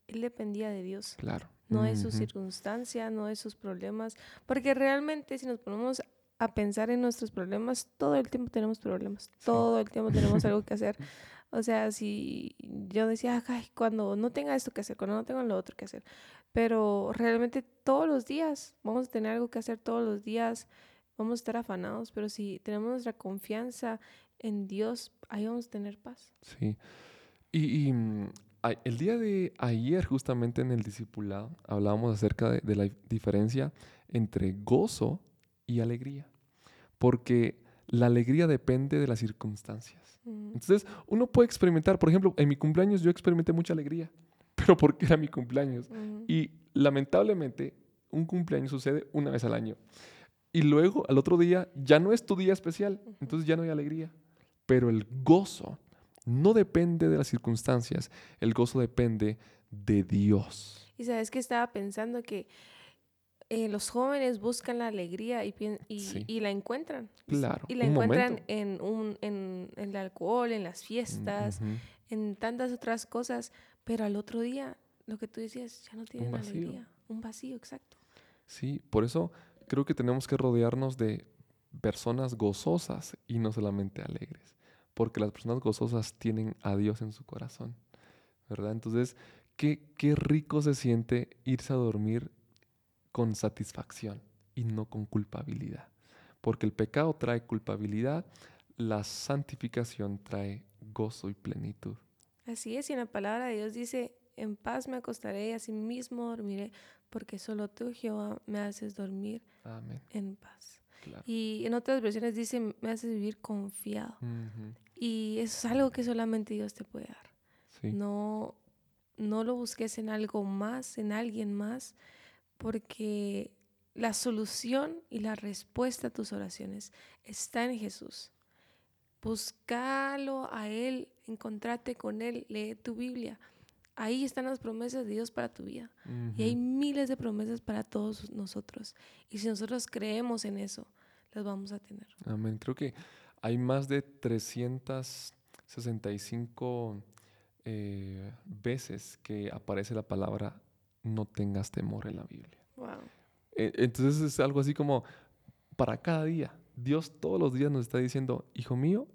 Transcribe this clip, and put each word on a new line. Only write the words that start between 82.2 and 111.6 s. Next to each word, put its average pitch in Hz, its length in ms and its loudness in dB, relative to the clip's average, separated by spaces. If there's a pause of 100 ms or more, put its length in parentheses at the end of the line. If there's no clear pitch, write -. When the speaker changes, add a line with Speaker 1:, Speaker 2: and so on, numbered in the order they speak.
Speaker 2:
gozosas 110 800 0 (100)
y 117 120 0
no 110 120 2
solamente 101 500 -2
alegres. - 540 -12 (380)
Porque 113 260 0
las 107 120 2
personas 120 280 -4
gozosas 117 540 0
tienen 110 480 -2
a 101 160 0
Dios 104 240 0
en 107 100 -8
su - 140 -18
corazón, - 500 -12 (720)
¿verdad? 104 220 -4
Entonces, 117 460 0 (400)
qué, 147 400 0
qué 147 180 6
rico 151 460 4
se 147 140 4
siente 120 540 2 (140)
irse 131 300 0
a 131 40 2
dormir 113 540 0 (800)
con 113 220 0
satisfacción - 840 -6 (340)
y 120 100 -4
no 110 200 -2
con 107 200 -6
culpabilidad. - 840 -4 (540)
Porque - 240 0
el 104 80 2
pecado 147 420 0
trae 120 300 -2
culpabilidad, 107 800 -4 (520)
la 110 260 -2
santificación 117 1200 -6
trae 101 400 -8 (300)
gozo 110 360 -4
y 101 40 -6
plenitud. 104 640 -8 (500)
Speaker 1:
Así 226 320 -10
es, 285 120 -6
y 302 40 -6
en 254 60 -4
la 240 60 -4
palabra 220 420 -4
de 226 100 -4
Dios 214 160 -6
dice, 240 420 -6 (220)
"En 214 180 -6
paz 247 320 -6
me 262 100 -6
acostaré 214 520 -6
y - 40 -4
asimismo 233 720 -8
dormiré, 208 440 -6 (380)
porque 208 280 -10
solo 208 320 -6
tú, 240 240 -10
Jehová, 214 520 -6
me 208 140 -6
haces 208 360 -8
dormir 196 460 -8 (220)
Speaker 2:
Amén. 117 460 -12
Speaker 1:
en 196 280 -8
paz". - 440 -20 (200)
Speaker 2:
Claro. - 240 -16
Speaker 1:
Y 220 400 -4